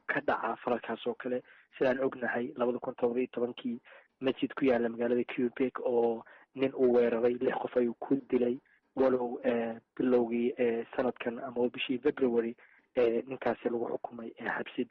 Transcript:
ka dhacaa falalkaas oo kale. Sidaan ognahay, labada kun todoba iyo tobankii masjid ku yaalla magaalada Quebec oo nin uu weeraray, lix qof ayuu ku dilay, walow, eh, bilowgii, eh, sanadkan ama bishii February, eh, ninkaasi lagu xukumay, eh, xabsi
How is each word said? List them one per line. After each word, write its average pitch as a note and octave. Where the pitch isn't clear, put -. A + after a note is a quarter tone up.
ka -
dhacaa -
falalkaas A#2
oo A#2
kale. B2
Sidaan C3+
ognahay, B2
labada B2
kun -
todoba A#2+
iyo B2+
tobankii A#2+
masjid C3
ku -
yaalla A#2
magaalada A#2+
Quebec B2+
oo A#2
nin C3
uu B2+
weeraray, A#2+
lix B2+
qof -
ayuu A#2+
ku C#3
dilay, A#2+
walow, B2+
eh, A#2
bilowgii, A#2+
eh, A#2
sanadkan B2
ama B2
bishii B2
February, A#2+
eh, A#2
ninkaasi B2+
lagu A#2
xukumay, -
eh, A#2
xabsi A#2+